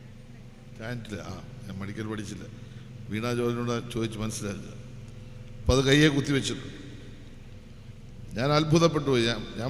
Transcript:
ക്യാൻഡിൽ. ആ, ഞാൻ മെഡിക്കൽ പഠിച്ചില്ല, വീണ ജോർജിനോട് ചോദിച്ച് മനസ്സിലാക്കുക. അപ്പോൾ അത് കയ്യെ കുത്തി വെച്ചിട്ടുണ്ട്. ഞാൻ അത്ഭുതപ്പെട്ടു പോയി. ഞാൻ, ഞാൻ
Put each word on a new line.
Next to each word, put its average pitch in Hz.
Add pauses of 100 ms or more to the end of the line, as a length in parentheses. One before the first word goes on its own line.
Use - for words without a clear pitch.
(760)
ക്യാൻഡിൽ. 110 (160)
ആ, - (320)
ഞാൻ 95
മെഡിക്കൽ 101
പഠിച്ചില്ല, 101 (680)
വീണ 110 (120)
ജോർജിനോട് 120 (200)
ചോദിച്ച് 110
മനസ്സിലാക്കുക. 104 (840)
അപ്പോൾ -
അത് 135
കയ്യെ 147 (100)
കുത്തി 131
വെച്ചിട്ടുണ്ട്. - (1600)
ഞാൻ 123
അത്ഭുതപ്പെട്ടു 156
പോയി. 117
ഞാൻ, 107 (200)
ഞാൻ 123